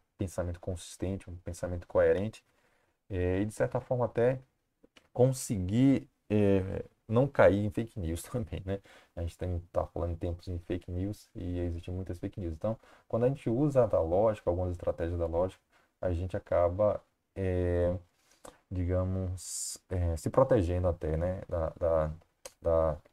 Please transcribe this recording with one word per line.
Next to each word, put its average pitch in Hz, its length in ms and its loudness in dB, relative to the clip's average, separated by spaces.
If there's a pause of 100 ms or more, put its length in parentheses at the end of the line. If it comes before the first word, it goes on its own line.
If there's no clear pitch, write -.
(180)
pensamento 87 420 -4
consistente, 92 680 -8
um 87 80 -12
pensamento 87 480 -8
coerente, 90 580 2 (680)
é, 90 300 0
e 107 60 0
de 110 80 -8
certa 123 260 -2
forma 123 260 -2
até 120 340 0 (720)
conseguir, 123 960 4 (220)
é, 98 540 4 (240)
não 117 200 4
cair 101 360 6
em 107 60 0
fake 113 300 -6
news 82 240 -4
<laughs> - 0 -
também, 85 420 -6
né? 98 140 -4 (360)
A 87 60 -6
gente 82 160 -8
tem, 90 220 -4 (120)
tá 85 140 0
falando 85 260 -4
em 82 40 -6
tempos 87 320 -6
em 90 120 -6
fake - 300 -8
news 95 440 -6
e 90 260 -6
existem 85 340 -6
muitas 92 240 -8
fake 98 220 -8
news. 85 140 -6
Então, 107 240 -6 (300)
quando 117 160 0
a 123 40 2
gente 139 220 -4
usa 135 360 2
da 92 140 2
lógica, 92 500 2
algumas 90 220 -2
estratégias 85 460 -4
da 85 80 0
lógica, 85 360 -2 (380)
a 92 120 -2
gente 92 240 -4
acaba... 90 680 2 (340)
é, 90 600 2 (720)
digamos, 92 1080 -4 (100)
é, 87 280 0
se 92 140 -6
protegendo 90 580 4
até, 80 280 -2
né, 92 320 -2
da, 80 300 -4
da, 80 340 0 (500)
da, 80 340 2 (160)